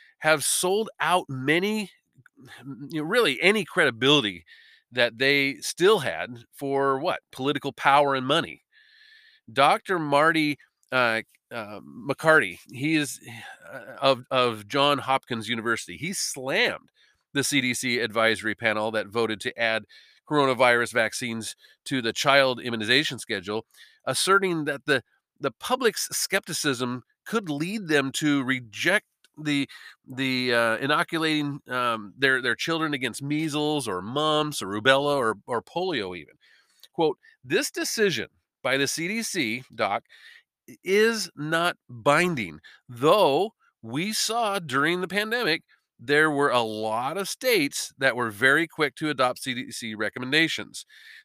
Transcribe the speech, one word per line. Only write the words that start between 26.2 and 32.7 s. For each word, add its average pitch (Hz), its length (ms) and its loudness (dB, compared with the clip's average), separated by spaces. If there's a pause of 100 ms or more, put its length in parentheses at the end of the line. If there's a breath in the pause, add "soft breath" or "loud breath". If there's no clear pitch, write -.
could 202 240 -4
lead 175 400 -6
them 139 240 2
to 147 300 0
reject 127 600 -2 (320)
the, 147 300 -2 (400 loud breath)
the, 127 460 -2
uh, 117 240 2
inoculating, 151 920 -2
um, 117 500 -4
their, 131 240 2
their 120 140 0
children 160 380 -2